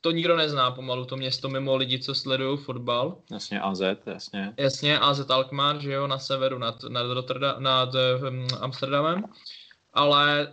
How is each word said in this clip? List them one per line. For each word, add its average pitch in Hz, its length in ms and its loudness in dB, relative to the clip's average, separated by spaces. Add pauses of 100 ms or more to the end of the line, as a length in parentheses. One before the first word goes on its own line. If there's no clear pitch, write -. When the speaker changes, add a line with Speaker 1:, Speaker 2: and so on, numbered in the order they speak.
Speaker 1:
to 165 100 2
nikdo 170 260 2
nezná 147 340 2
pomalu, 127 340 -4
to 131 120 -8
město, 131 320 -4
mimo 135 280 0
lidi, 131 220 0
co 131 160 -4
sledujou 131 420 0
fotbal. 123 600 -2 (140)
Speaker 2:
Jasně, 104 300 -6
A 98 140 0
Z, 95 220 0 (100)
jasně. 98 500 -8
Speaker 1:
Jasně, 139 420 2
A 139 160 4
Z 135 160 -2
Alkmaar, 139 500 2
že 139 120 -4
jo, 139 140 0
na 135 120 -2
severu 131 400 -2
nad, 117 300 -4
nad 120 180 -2
Rotterda-, 131 520 -2
nad, 131 360 2
ehm, 127 520 0 (140)
Amsterdamem. 143 640 0 (680)
Ale 147 600 4